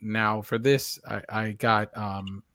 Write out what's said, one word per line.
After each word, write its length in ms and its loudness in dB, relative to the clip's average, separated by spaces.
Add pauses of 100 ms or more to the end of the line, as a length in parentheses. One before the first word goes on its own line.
now 420 0
for 160 -2
this, 400 2 (100)
I, 200 -6
I 240 -2
got, 440 2
um, 460 -6 (120)